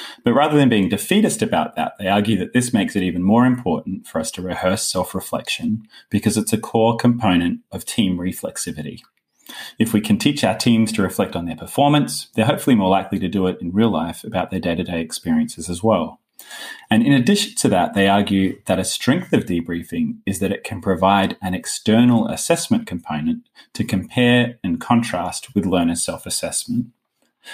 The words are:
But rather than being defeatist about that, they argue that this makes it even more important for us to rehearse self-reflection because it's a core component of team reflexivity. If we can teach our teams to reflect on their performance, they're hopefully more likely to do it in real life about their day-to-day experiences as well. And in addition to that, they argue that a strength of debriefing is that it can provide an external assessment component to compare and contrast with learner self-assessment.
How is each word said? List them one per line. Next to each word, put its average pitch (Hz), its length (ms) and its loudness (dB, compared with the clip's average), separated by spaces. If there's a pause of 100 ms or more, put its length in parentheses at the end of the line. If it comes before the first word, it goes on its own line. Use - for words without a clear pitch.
(240)
But 120 80 2
rather 147 240 4
than 139 140 6
being 98 180 4
defeatist 190 540 0
about - 340 -2
that, 76 220 -4
they 101 80 -6
argue 101 320 2
that 110 160 -6
this 123 180 2
makes 104 240 0
it 95 60 0
even 87 200 -2
more 110 220 4
important 95 600 -2
for - 120 -6
us 80 140 -6
to 92 100 -10
rehearse 92 400 -4
self-reflection - 1040 -6 (220)
because 104 300 0
it's - 160 -2
a 107 40 -2
core 117 380 2
component 95 640 2 (100)
of - 140 -10
team 95 320 0
reflexivity. - 840 -8 (800)
If 110 140 0
we 104 80 4
can 104 160 2
teach 147 260 0
our 95 140 2
teams 113 360 4
to 101 100 0
reflect 92 340 -2
on 85 80 -4
their 82 120 -8
performance, 143 800 0
they're 110 120 2
hopefully 139 300 2
more 95 140 2
likely 95 280 0
to 95 100 -2
do 95 180 0
it 92 140 -2
in 85 120 -8
real 110 180 2
life 82 340 -4
about 87 260 -4
their 92 100 -4
day-to-day 85 400 -4
experiences 82 680 -4
as 87 140 -6
well. 101 380 0 (720)
And 110 120 6
in 139 120 6
addition 202 420 2
to - 140 0
that, 87 240 2
they 98 140 4
argue 98 580 2
that 92 120 2
a 95 60 -2
strength - 480 -2
of 110 140 2
debriefing 85 800 -4
is 98 140 -4
that 98 120 -2
it - 120 -8
can 92 180 -8
provide 95 580 2
an 92 140 -4
external 113 760 2
assessment - 580 -2
component 80 600 -6 (240)
to - 120 -4
compare 120 800 2
and 85 160 -4
contrast 90 760 -2
with 101 100 0
learner 87 320 0
self-assessment. 90 920 -6 (640)